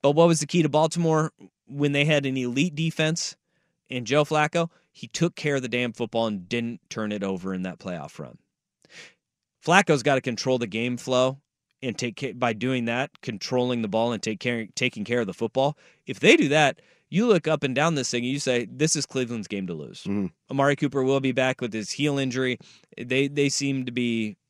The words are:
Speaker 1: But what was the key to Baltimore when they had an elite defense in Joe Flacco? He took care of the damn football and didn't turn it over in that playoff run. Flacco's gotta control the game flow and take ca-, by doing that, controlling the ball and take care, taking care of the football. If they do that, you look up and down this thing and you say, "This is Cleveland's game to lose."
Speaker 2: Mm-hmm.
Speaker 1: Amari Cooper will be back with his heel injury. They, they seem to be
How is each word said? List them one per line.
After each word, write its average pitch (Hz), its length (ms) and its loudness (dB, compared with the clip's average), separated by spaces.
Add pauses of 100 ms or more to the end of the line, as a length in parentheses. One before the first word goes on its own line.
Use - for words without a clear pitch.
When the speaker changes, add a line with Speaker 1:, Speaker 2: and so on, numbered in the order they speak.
Speaker 1:
But 143 100 6
what 165 160 8
was 165 140 4
the 147 40 -4
key 170 160 2
to 156 80 2
Baltimore 160 640 2 (340)
when 143 280 0
they 143 100 4
had 147 220 2
an 131 100 -2
elite 131 400 0
defense 160 640 -2 (500)
in 127 160 -6
Joe 143 220 2
Flacco? 151 440 0 (220)
He - 160 -16
took - 280 -2
care 147 200 0
of 131 60 0
the 127 80 -6
damn 123 240 -2
football 117 340 -2
and 98 220 -4
didn't 117 400 -4
turn 107 240 -6
it 101 100 -4
over 95 300 -4
in 92 100 -4
that 92 160 -8
playoff 80 400 -10
run. 64 180 -14 (1300)
Flacco's 160 380 4
gotta 135 180 2
control 127 360 -2
the 117 100 -2
game 117 300 -4
flow 131 420 0 (420)
and 123 160 -6
take 120 200 -6
ca-, 123 160 -8
by 120 180 0
doing 120 340 0
that, 120 240 -2 (120)
controlling 123 600 -2
the 110 60 -2
ball 110 240 2
and 110 100 -4
take 107 200 -4
care, 117 340 -4
taking 117 300 -2
care 120 160 0
of 104 60 -2
the 92 60 -8
football. 135 440 0 (280)
If - 140 -8
they 240 160 8
do 277 140 2
that, 147 320 4 (280)
you 208 180 2
look 180 200 4
up 151 160 0
and 131 120 -2
down 156 200 2
this 131 140 -2
thing 120 140 -2
and 123 80 -2
you 139 80 -2
say, 120 300 0
"This 147 260 0
is 143 100 -4
Cleveland's 120 420 -4
game 98 200 -4
to 87 60 -6
lose." 76 300 -12
Speaker 2:
Mm-hmm. 196 240 -2 (220)
Speaker 1:
Amari 139 260 2
Cooper 135 280 0
will 135 160 2
be 131 120 0
back 131 300 0
with 117 100 -4
his 107 200 -6
heel 143 260 0
injury. 127 400 -2 (400)
They, 127 300 0
they 143 220 2
seem 135 360 -2
to 123 60 -8
be 113 440 -2 (140)